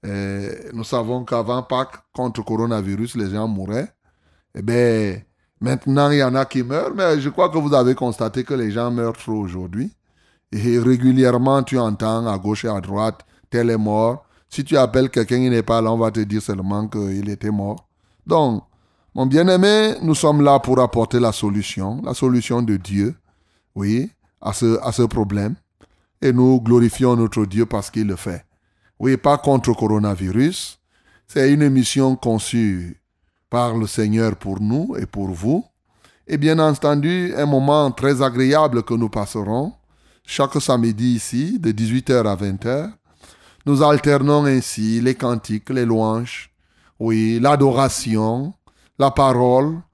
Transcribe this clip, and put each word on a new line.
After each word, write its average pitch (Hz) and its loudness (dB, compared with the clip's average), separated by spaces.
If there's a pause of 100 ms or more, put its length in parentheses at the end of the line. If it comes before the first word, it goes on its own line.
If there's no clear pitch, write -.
Euh, 98 -6 (200)
nous 113 -10
savons 120 -4
qu'avant 117 -4
Pâques, 127 -4 (180)
contre 120 -6
coronavirus, 110 -4
les 104 -4
gens 107 -4
mouraient. 107 -6 (640)
Eh - -12
bien, 110 0 (400)
maintenant, 139 0
il 147 2
y 139 2
en 127 0
a 135 0
qui 131 -4
meurent, 139 -4
mais 175 0
je 135 -4
crois - 0
que 156 -2
vous 147 0
avez 127 4
constaté 120 -4
que 139 -6
les 113 -2
gens 120 -4
meurent 117 -4
trop - -8
aujourd'hui. 95 -6 (580)
Et 117 0
régulièrement, 127 4
tu 131 -2
entends 113 -2
à 104 -2
gauche 104 -4
et 117 -4
à 101 -4
droite, 101 -4 (280)
tel 117 0
est 113 0
mort. 110 0 (240)
Si - -6
tu 151 0
appelles 131 2
quelqu'un, 123 0
il 127 2
n'est 117 2
pas 113 2
là, 113 0
on 117 0
va 113 2
te 107 -6
dire 104 -2
seulement 101 -4
qu'il 101 -4
était 104 -6
mort. 101 -6 (400)
Donc, 143 0 (500)
mon 131 -2
bien-aimé, 185 4
nous 156 2
sommes 147 4
là 139 6
pour 127 2
apporter 120 0
la 117 2
solution, 104 -4
la 123 -6
solution 123 0
de 110 0
Dieu, 101 -2 (640)
oui, 110 -2 (300)
à - -6
ce, 113 2
à 127 -4
ce 120 0
problème. 104 0 (680)
Et 135 2
nous 127 6
glorifions 120 4
notre 107 0
Dieu 104 0
parce 104 -6
qu'il 110 -4
le 95 -4
fait. 87 -10 (540)
Oui, 131 2
pas 143 2
contre 135 2
coronavirus. 104 0 (480)
C'est 139 2
une 147 4
émission 135 2
conçue 107 -2 (480)
par 120 0
le 110 -2
Seigneur 110 0
pour 98 -8
nous 143 -2
et - -6
pour 101 -8
vous. 101 -2 (640)
Et 160 -4
bien 156 2
entendu, 156 0
un 143 0
moment 143 2
très 135 0
agréable 131 2
que 117 -4
nous 113 0
passerons 110 -4 (520)
chaque - -2
samedi 120 2
ici, 151 -4
de 113 0
dix-huit 113 -2
heures 117 2
à 98 -2
vingt 98 -6
heures. 143 -4 (760)
Nous 143 2
alternons 147 4
ainsi 117 0
les 123 0
cantiques, 113 -4
les 127 0
louanges, 113 -2 (480)
oui, 113 0
l'adoration, 131 0 (460)
la 139 4
parole 131 2 (140)